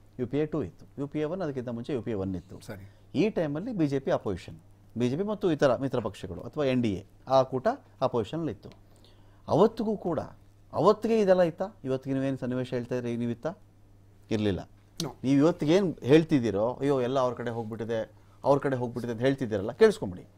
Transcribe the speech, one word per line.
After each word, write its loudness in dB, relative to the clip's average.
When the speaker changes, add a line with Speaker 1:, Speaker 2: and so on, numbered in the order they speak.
Speaker 1:
ಯು -4
ಪಿ -4
ಎ 0
ಟೂ -4
ಇತ್ತು, -12
ಯು -6
ಪಿ -6
ಎ -4
ಒನ್ -4
ಇತ್ತು. -12
Speaker 2:
ಸರಿ. -16
Speaker 1:
ಈ 4
ಟೈಮಲ್ಲಿ -4
ಬಿ 2
ಜೆ -2
ಪಿ -2
ಅಪೋಸಿಷನ್, -4
ಬಿ 2
ಜೆ -2
ಪಿ -2
ಮತ್ತು 0
ಇತರ 4
ಮಿತ್ರ -2
ಪಕ್ಷಗಳು -8
ಅಥವಾ -4
ಎನ್ 2
ಡಿ 2
ಎ -6
ಆ 6
ಕೂಟ -2
ಅಪೋಸಿಷನ್ -2
ಇತ್ತು. -12
ಅವತ್ತಿಗೂ 2
ಕೂಡ, -4
ಅವತ್ತಿಗೆ 2
ಇದೆಲ್ಲ 6
ಇತ್ತಾ? 0
ಇವತ್ತಿಗೆ -4
ನೀವೇನು -2
ಸನ್ನಿವೇಶ -4
ಹೇಳ್ತಾ -4
ಇದ್ರಿ, -4
ನೀವಿತ್ತಾ? -4
ಇರ್ಲಿಲ್ಲ. 0
Speaker 2:
No. -4
Speaker 1:
ನೀವು 4
ಇವತ್ತಿಗೇನು 4
ಹೇಳ್ತಿದ್ದೀರೋ, 4
ಅಯ್ಯೋ, 2
ಎಲ್ಲ 0
ಅವ್ರ 0
ಕಡೆ -6
ಹೋಗ್ಬಿಟ್ಟಿದೆ, -6
ಅವ್ರ 4
ಕಡೆ -2
ಹೋಗ್ಬಿಟ್ಟಿದೆ -4
ಅಂತ -8
ಹೇಳ್ತಿದ್ದೀರಲ್ಲ, 0
ಕೇಳಿಸ್ಕೊಂಬಿಡಿ. 2